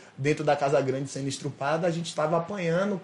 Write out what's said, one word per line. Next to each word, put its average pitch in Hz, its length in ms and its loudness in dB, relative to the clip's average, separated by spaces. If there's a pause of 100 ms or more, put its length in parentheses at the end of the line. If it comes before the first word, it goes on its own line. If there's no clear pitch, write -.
(180)
dentro 151 260 2
da 147 120 4
Casa 139 260 2
Grande 135 280 -2
sendo 139 180 -4
estrupada, 143 580 -2
a 175 60 2
gente 165 240 -4
tava 156 220 2
apanhando, 185 680 0